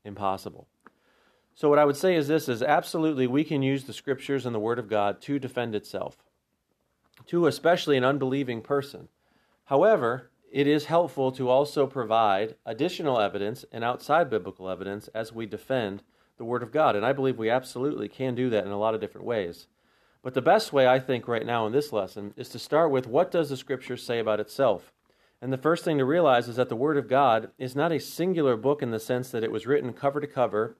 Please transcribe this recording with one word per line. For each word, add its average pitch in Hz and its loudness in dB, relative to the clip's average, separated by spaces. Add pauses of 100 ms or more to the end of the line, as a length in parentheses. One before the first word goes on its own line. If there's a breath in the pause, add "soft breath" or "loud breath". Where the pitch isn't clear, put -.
impossible. 98 -6 (880 soft breath)
So 151 2
what 147 8
I 151 8
would 139 2
say 185 2
is 147 2
this, 147 0
is 117 -2
absolutely 151 2
we 135 2
can 147 -2
use 135 0
the 110 -12
Scriptures 135 -4
and 117 -4
the 107 -4
Word 117 -2
of 110 -8
God 101 0
to 143 -4
defend 120 -4
itself, - -8 (1080)
to 170 2
especially 151 2
an 127 4
unbelieving 131 0
person. 139 -6 (560)
However, 139 2 (220)
it 139 2
is 147 2
helpful 143 0
to 127 -2
also 139 2
provide 110 2
additional 131 0
evidence 101 -2
and 113 -6
outside 143 0
biblical 92 -4
evidence 95 -8
as 113 -8
we 113 -8
defend 104 -6 (340)
the 120 -12
Word 120 -2
of 113 -10
God. 139 2
And 104 0
I 127 2
believe 135 0
we 110 0
absolutely 127 -2
can 131 -6
do 127 0
that 101 2
in 101 -8
a 101 -6
lot 110 0
of 107 -6
different 98 -10
ways. 101 -6 (560)
But 127 -10
the 131 2
best 180 4
way, 131 6
I 131 6
think, 127 -4
right 117 -2
now 117 0
in 107 -2
this 147 0
lesson 101 -6
is 123 -12
to 117 -12
start 151 2
with 131 0
what 165 2
does 160 0
the 135 -6
Scripture 127 -8
say 120 -4
about 107 0
itself? 107 0 (460)
And 127 -6
the 131 -2
first 165 0
thing 156 0
to 131 2
realize 135 4
is 117 -10
that 123 0
the 120 -6
Word 147 0
of 120 -2
God 117 2
is 127 -8
not 160 0
a 147 -2
singular 160 0
book 143 0
in 120 -2
the 113 -4
sense 123 -4
that 110 -4
it 110 -2
was 107 -6
written 135 0
cover 139 -2
to 147 -4
cover 113 -2